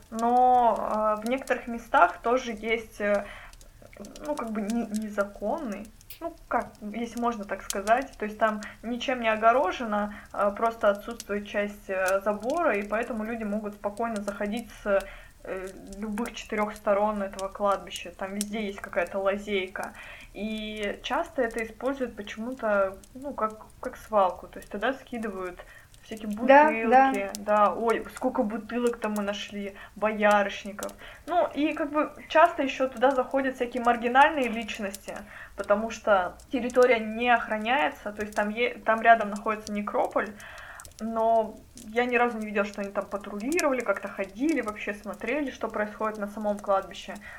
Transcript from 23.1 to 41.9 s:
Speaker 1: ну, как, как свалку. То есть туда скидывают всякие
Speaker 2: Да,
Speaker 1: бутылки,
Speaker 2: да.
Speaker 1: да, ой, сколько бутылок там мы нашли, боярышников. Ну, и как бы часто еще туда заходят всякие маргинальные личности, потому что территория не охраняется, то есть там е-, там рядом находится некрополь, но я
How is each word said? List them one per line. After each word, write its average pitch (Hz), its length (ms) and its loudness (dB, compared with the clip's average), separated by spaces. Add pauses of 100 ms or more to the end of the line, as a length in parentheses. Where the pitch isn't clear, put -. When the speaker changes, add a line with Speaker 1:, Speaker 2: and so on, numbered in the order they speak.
Speaker 1:
ну, 262 200 -10
как, 214 320 -4 (160)
как - 160 -10
свалку. 190 500 2
То - 120 -16
есть - 120 -16
туда 220 220 0
скидывают 196 640 -8 (440)
всякие 220 240 -10
Speaker 2:
Да, 254 440 8
Speaker 1:
бутылки, 226 180 0
Speaker 2:
да. 262 240 8 (320)
Speaker 1:
да, 208 280 6
ой, 220 320 2 (100)
сколько 254 280 0
бутылок 233 540 -2
там 214 160 -2
мы 208 100 0
нашли, 202 500 -6 (220)
боярышников. 208 960 2 (360)
Ну, 330 280 4
и 294 180 2
как 302 180 -4
бы 294 200 0 (180)
часто 330 340 6
еще 262 240 0
туда 254 240 4
заходят 262 440 0
всякие 240 280 -4
маргинальные 247 640 4
личности, 208 640 -6 (400)
потому 208 360 2
что 190 420 2 (180)
территория 247 480 4
не 220 300 -2
охраняется, 233 800 0
то 208 100 -6
есть 208 140 -8
там 208 140 0
е-, 233 260 -2 (100)
там 226 160 4
рядом 220 300 8
находится 214 420 -4
некрополь, 214 560 0 (720)
но 226 560 2 (180)
я 226 300 -2